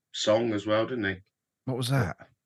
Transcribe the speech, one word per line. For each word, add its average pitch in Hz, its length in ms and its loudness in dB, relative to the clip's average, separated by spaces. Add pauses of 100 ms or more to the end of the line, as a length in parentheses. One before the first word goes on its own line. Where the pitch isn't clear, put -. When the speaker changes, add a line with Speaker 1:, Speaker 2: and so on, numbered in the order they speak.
(120)
Speaker 1:
song 113 420 2
as 101 120 -4
well, 107 200 2
didn't 120 180 -4
he? 95 120 -2 (500)
Speaker 2:
What 127 100 -2
was 123 140 -2
Speaker 3:
Yeah. 135 120 2 (160)
Speaker 2:
that? - 100 -20 (180)